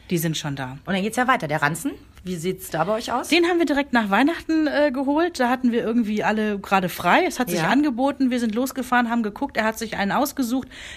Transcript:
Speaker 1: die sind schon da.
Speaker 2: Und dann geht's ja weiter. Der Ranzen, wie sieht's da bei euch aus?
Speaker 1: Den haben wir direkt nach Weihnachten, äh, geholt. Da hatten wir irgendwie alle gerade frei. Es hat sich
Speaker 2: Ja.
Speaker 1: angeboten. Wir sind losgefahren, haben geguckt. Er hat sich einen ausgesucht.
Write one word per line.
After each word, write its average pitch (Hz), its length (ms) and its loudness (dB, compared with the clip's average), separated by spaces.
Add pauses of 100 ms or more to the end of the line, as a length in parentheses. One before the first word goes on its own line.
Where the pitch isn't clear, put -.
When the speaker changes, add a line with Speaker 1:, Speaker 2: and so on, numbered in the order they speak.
(100)
Speaker 1:
die 185 60 0
sind 160 220 -2
schon 143 180 -6
da. 135 300 -10
Speaker 2:
Und 185 80 -2
dann 190 80 0
geht's 220 160 -4
ja 247 100 0
weiter. 233 200 0
Der 151 120 0
Ranzen, 165 300 -2 (340)
wie 180 120 -6
sieht's 185 340 -6
da 160 140 0
bei 208 100 0
euch 233 180 -4
aus? 269 160 -2
Speaker 1:
Den 339 160 4
haben 349 140 2
wir 339 80 2
direkt 285 260 0
nach 226 160 2
Weihnachten, 311 580 2
äh, 285 240 2
geholt. 285 480 0
Da 247 120 2
hatten 254 200 0
wir 226 140 0
irgendwie 214 400 0
alle 214 340 0
gerade 190 300 2
frei. 208 380 4
Es 294 120 -4
hat 247 120 -2
sich 180 100 0
Speaker 2:
Ja. 165 80 2
Speaker 1:
angeboten. 269 640 2
Wir 247 100 0
sind 226 140 0
losgefahren, 247 560 0
haben 233 120 2
geguckt. 208 360 -4
Er 214 60 2
hat 220 140 -2
sich 220 200 -8
einen 196 140 0
ausgesucht. 254 560 0 (280)